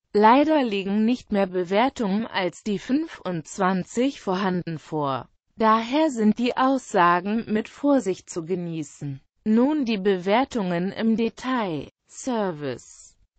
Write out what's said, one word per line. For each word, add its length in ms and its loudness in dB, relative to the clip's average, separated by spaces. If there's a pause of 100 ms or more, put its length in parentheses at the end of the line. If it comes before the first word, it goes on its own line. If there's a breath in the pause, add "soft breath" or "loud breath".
(120)
Leider 520 6
liegen 400 0
nicht 260 0
mehr 160 2
Bewertungen 800 0
als 380 -6
die 160 -2
fünfundzwanzig 1400 -2
vorhanden 600 -2
vor. 480 -4 (260)
Daher 560 2
sind 300 2
die 160 -2
Aussagen 920 2
mit 220 -2
Vorsicht 600 0
zu 160 -8
genießen. 760 -6 (240)
Nun 400 2
die 140 -2
Bewertungen 920 0
im 260 0
Detail. 760 -4 (180)
Service. 1080 -6 (220)